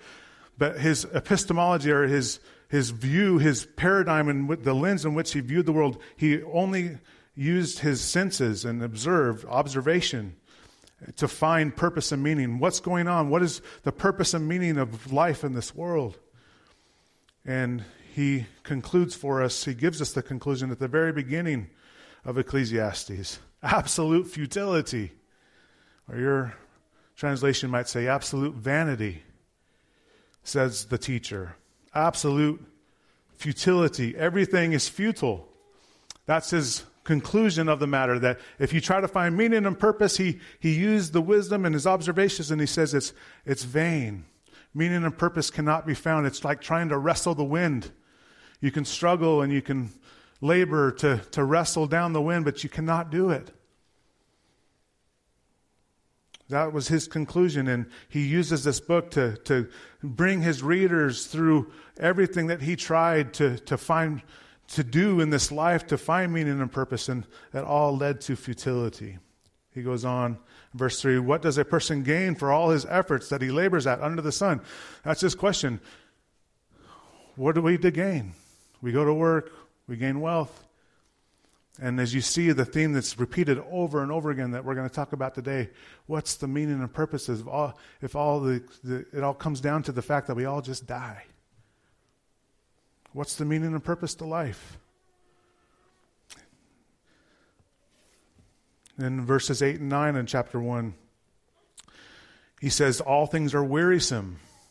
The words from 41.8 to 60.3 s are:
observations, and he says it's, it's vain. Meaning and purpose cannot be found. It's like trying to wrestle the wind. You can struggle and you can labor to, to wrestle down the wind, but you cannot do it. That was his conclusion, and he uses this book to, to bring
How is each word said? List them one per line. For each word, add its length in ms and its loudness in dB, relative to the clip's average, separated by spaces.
observations, 680 0
and 80 0
he 60 2
says 280 0
it's, 180 -2
it's 200 -2
vain. 600 -2
Meaning 300 0
and 160 -2
purpose 320 0
cannot 340 0
be 100 -2
found. 340 2
It's 160 -6
like 160 -2
trying 300 -2
to 60 0
wrestle 380 0
the 80 -2
wind. 480 0
You 100 0
can 140 -2
struggle 580 2
and 100 0
you 100 2
can 280 -4
labor 520 4
to, 240 2
to 100 0
wrestle 460 2
down 240 0
the 100 0
wind, 220 0
but 180 -2
you 80 -8
cannot 400 -2
do 200 2
it. 200 -4
That 220 0
was 140 -4
his 220 0
conclusion, 580 0
and 200 0
he 180 0
uses 340 2
this 160 2
book 320 0
to, 280 0
to 280 0
bring 380 2